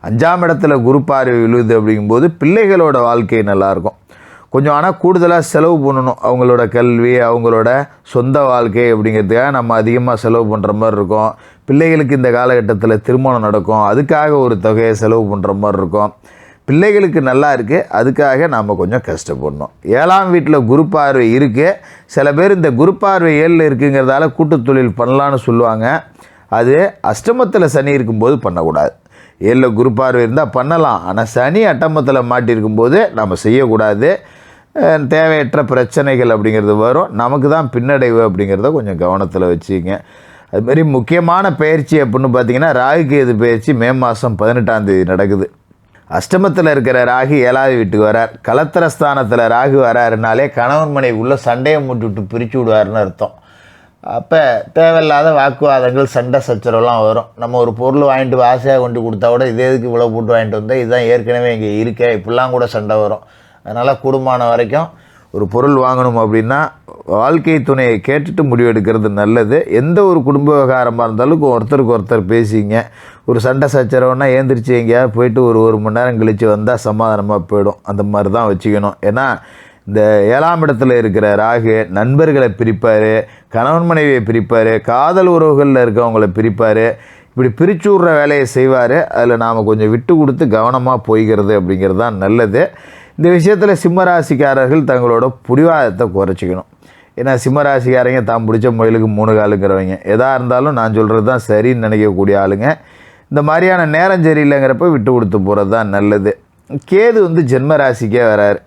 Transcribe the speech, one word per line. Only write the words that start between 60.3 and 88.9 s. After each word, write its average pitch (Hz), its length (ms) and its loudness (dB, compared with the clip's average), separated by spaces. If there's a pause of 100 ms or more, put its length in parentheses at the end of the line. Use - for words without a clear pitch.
வாங்கிட்டு 113 160 0
வந்த, 110 280 -4
இதுதான் 120 240 0
ஏற்கனவே 120 580 0
இங்க 107 60 -4
இருக்கே", 110 420 -2
இப்படிலாம் 117 420 -2
கூட 123 180 -2
சண்டை 107 300 -4
வரும். 104 220 -2 (440)
அதனால 120 280 -4
கூடுமான 131 580 -2
வரைக்கும் 120 380 -2 (440)
ஒரு 98 160 -4
பொருள் 127 280 2
வாங்கணும் 127 420 0
அப்படின்னா 113 540 0 (340)
வாழ்க்கை 143 560 0
துணையை 123 460 0
கேட்டுட்டு 151 340 -2
முடிவெடுக்கிறது 113 680 0
நல்லது. 110 600 0
எந்த 160 320 2
ஒரு 175 200 2
குடும்ப 139 400 2
விவகாரமா 123 400 0
இருந்தாலும் 127 400 0
ஒருத்தருக்கு 120 540 0
ஒருத்தர் 110 500 0
பேசிங்க. 107 340 -2 (440)
ஒரு 120 140 0
சண்டை 131 340 0
சச்சரவுன்னா 127 520 0
ஏந்திரிச்சு 127 460 0
எங்கேயாவது 120 380 2
போயிட்டு 120 340 0
ஒரு, 113 180 2
ஒரு 110 180 2
மணி 107 200 -2
நேரம் 120 220 -2
கழிச்சு 110 240 0
வந்தா 107 380 0
சமாதானமா 107 640 -2
போயிடும். 104 340 0
அந்த 101 200 -6
மாதிரி 101 300 -2
தான் 110 200 0
வச்சுக்கணும். 101 480 -2
ஏன்னா 117 360 -2 (480)
இந்த 107 400 2
ஏழாம் 156 420 0
இடத்துல 123 300 2
இருக்கிற 104 380 0
ராகு 110 540 0
நண்பர்களை 131 580 0
பிரிப்பாரு, 110 760 0 (260)
கணவன் 147 360 -2
மனைவியை 151 340 2
பிரிப்பாரு, 113 640 0
காதல் 170 480 0
உறவுகள்ல 143 560 4
இருக்கவங்களை 110 480 0
பிரிப்பாரு. 110 640 0 (400)
இப்படி 127 140 0
பிரிச்சு 170 360 -2
விடுற 180 280 2
வேலையை 147 320 0 (100)
செய்வாரு. 131 480 2